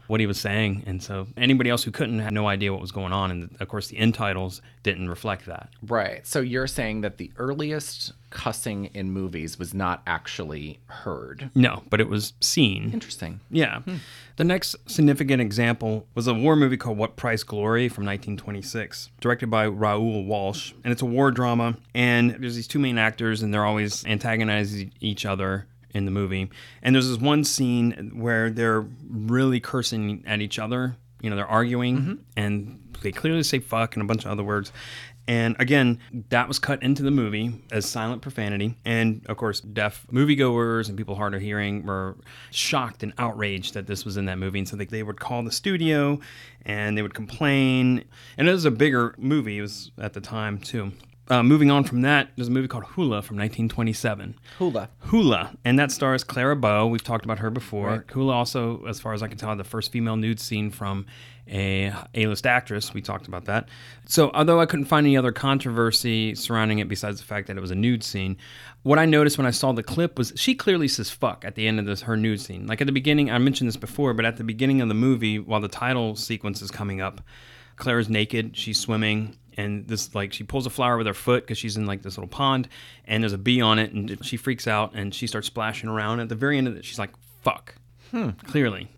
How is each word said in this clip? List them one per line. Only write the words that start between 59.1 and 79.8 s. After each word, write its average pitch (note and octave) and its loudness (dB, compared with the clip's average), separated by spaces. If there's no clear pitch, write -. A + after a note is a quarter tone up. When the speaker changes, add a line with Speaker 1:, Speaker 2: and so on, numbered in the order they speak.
Speaker 1:
as G#2 -4
I A2 -4
can G#2+ -12
tell, A2 -6
had G#2+ -2
the F#2+ -8
first - -6
female A#2 0
nude A2 0
scene G#2 -4
from G2 -6
a G2 0
A-list A2 0
actress. A#2+ 0
We G2+ -6
talked G2 -8
about F2+ -10
that. A2 -2
So D3+ 4
although E3 6
I E3 6
couldn't C#3+ 0
find D3+ 4
any C#3 8
other B2+ 4
controversy A#2 2
surrounding G#2+ 2
it G2+ 0
besides G#2 -4
the - -18
fact G#2 -6
that G2 -8
it F#2+ -8
was F#2 -4
a F2+ -2
nude A2 2
scene, F#2+ -4
what C#3+ 6
I D#3+ 6
noticed D3+ 6
when C#3 2
I B2 2
saw C3 2
the A#2 -2
clip - -2
was B2 -2
she C4 2
clearly F3 2
says - -4
"fuck" - -4
at G2+ -8
the A2 0
end A2 2
of G#2 -2
this, G2+ -4
her A2+ -2
nude G#2+ 2
scene. F#2 -10
Like, G#2+ -4
at C#3 2
the C#3 2
beginning, C#3+ 4
I A#2+ 0
mentioned C3 4
this A2+ -2
before, C3 0
but A2+ 2
at A#2 -2
the A#2 -8
beginning C3 2
of A#2+ 2
the G#2+ 2
movie, A2+ 2
while G#2+ 0
the G#2 -2
title A#2+ -2
sequence G2+ -6
is F2+ -12
coming G2 -6
up, G2 -6
Claire's A#2 0
naked, A2 0
she's - -2
swimming, G#2+ 0
and G#2 -4